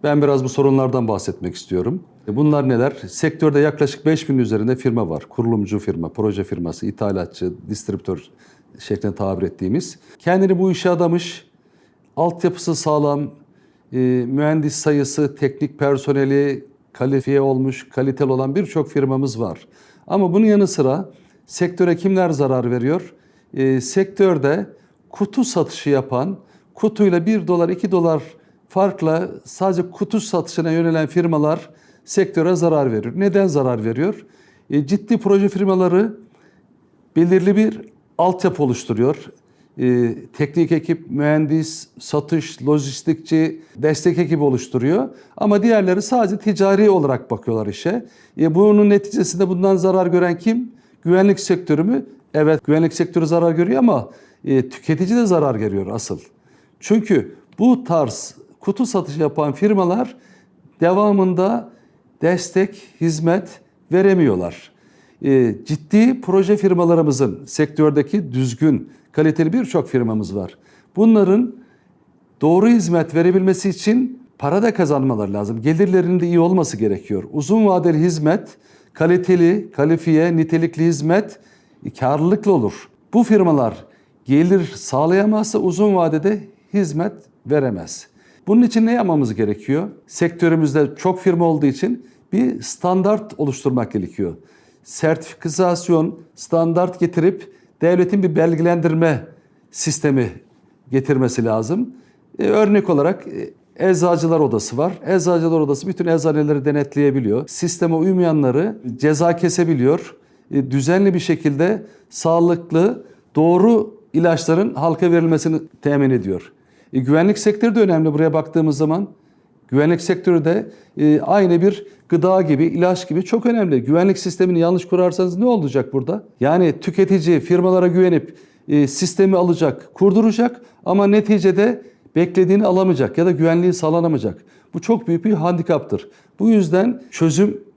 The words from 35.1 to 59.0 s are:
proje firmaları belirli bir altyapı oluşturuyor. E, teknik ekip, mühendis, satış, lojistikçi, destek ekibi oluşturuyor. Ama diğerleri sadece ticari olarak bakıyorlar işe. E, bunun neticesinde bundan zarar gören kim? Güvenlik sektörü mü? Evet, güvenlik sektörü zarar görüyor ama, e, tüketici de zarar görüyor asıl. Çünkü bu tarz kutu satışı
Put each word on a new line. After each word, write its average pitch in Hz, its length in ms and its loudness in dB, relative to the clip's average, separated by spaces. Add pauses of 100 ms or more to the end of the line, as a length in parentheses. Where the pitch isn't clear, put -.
proje 202 300 2
firmaları 190 680 0 (1000)
belirli 180 400 2
bir 214 240 0 (380)
altyapı 180 440 0
oluşturuyor. 123 540 -2 (600)
E, 123 360 0 (180)
teknik 160 400 -2
ekip, 165 380 -4
mühendis, 151 800 -2 (100)
satış, 147 680 -4
lojistikçi, 156 960 -2 (140)
destek 156 420 0
ekibi 156 240 0
oluşturuyor. 139 680 0 (280)
Ama 208 260 0
diğerleri 202 400 2
sadece 214 360 -2
ticari 196 520 2
olarak 143 400 0
bakıyorlar 110 360 -4
işe. 180 400 -6 (340)
E, 160 140 2
bunun 208 360 6
neticesinde 202 580 0
bundan 190 280 0
zarar 185 300 2
gören 180 320 0
kim? 226 340 -4 (320)
Güvenlik 190 360 4
sektörü 170 420 -2
mü? 247 240 -2 (280)
Evet, 151 300 2
güvenlik 160 280 2
sektörü 170 340 -2
zarar 170 260 2
görüyor 180 260 0
ama, 196 320 2 (340)
e, 127 240 0
tüketici 185 480 -2
de 233 100 2
zarar 151 280 2
görüyor 98 320 -4
asıl. 104 340 -8 (600)
Çünkü 202 540 0 (240)
bu 247 260 2
tarz 151 520 -4 (240)
kutu 202 260 -2
satışı 160 340 -4